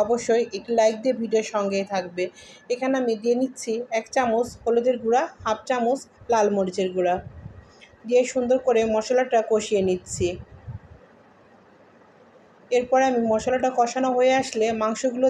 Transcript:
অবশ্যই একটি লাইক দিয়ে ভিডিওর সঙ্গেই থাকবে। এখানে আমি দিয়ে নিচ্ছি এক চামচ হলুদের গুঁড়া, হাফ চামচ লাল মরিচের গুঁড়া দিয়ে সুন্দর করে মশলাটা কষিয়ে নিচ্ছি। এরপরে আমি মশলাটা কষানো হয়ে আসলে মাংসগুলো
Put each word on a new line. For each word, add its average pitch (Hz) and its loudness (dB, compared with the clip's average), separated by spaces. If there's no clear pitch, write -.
অবশ্যই 233 2
একটি 233 -8
লাইক 220 4
দিয়ে 262 2
ভিডিওর 220 0
সঙ্গেই 196 0
থাকবে। 180 -4
এখানে 262 -2
আমি 233 0
দিয়ে 240 2
নিচ্ছি 262 -4
এক 220 -6
চামচ 240 0
হলুদের 233 2
গুঁড়া, 240 2
হাফ 214 -2
চামচ 247 0
লাল 214 4
মরিচের 185 -2
গুঁড়া 180 2
দিয়ে 247 4
সুন্দর 247 2
করে 226 4
মশলাটা 247 2
কষিয়ে 214 0
নিচ্ছি। 180 -4
এরপরে 247 2
আমি 247 0
মশলাটা 254 0
কষানো 254 0
হয়ে 254 4
আসলে 226 -2
মাংসগুলো 247 0